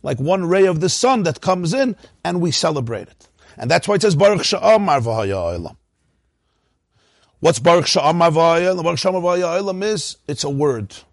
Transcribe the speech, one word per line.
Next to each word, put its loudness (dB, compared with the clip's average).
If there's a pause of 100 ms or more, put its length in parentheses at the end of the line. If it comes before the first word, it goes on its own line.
like -6
one -2
ray 4
of 0
the 0
sun 2
that -4
comes 0
in, 0 (280)
and -2
we -2
celebrate -4
it. -20 (280)
And -4
that's 2
why 2
it 0
says, 2
"Baruch 4
Sha'amar 2
V'haya -2
Olam." -12 (1600)
What's 0
Baruch 4
Sha'amar 2
V'haya 2
Olam? -8
Baruch -2
Sha'amar -2
V'haya 0
Olam -4
is, -6 (100)
it's -8
a -4
word. -4 (180)